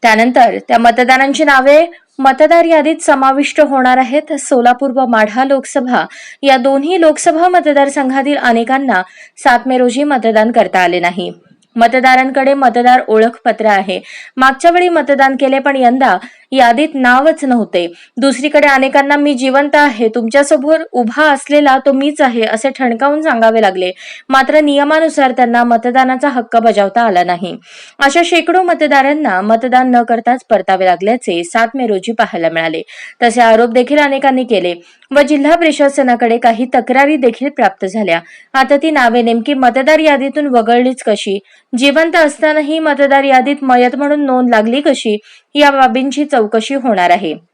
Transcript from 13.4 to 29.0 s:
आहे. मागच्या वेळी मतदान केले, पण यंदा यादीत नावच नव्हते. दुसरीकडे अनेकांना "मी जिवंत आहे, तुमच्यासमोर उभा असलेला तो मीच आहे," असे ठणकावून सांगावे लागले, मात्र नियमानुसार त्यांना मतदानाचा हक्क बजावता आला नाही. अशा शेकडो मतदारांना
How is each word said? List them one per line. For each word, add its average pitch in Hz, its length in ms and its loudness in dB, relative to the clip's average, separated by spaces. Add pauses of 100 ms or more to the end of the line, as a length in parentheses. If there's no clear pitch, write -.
आहे. 196 340 -2 (360)
मागच्या 262 340 2
वेळी 359 180 2
मतदान 269 520 0
केले, 269 180 0
पण 277 180 -2
यंदा 247 400 2 (360)
यादीत 262 420 2
नावच 277 500 2
नव्हते. 214 420 -2 (300)
दुसरीकडे 285 500 0
अनेकांना 277 500 2
"मी 285 180 0
जिवंत 269 400 -2
आहे, 254 340 2
तुमच्यासमोर 277 720 0 (120)
उभा 247 300 -2
असलेला 285 640 2
तो 277 60 2
मीच 285 280 -2
आहे," 240 220 0
असे 220 280 -2
ठणकावून 269 520 -2
सांगावे 226 400 0
लागले, 185 280 -2 (380)
मात्र 269 320 2
नियमानुसार 294 680 0
त्यांना 240 340 0
मतदानाचा 247 640 0
हक्क 240 280 -2
बजावता 214 460 0
आला 185 220 0
नाही. 175 320 -6 (420)
अशा 277 260 2
शेकडो 339 380 0
मतदारांना 294 760 0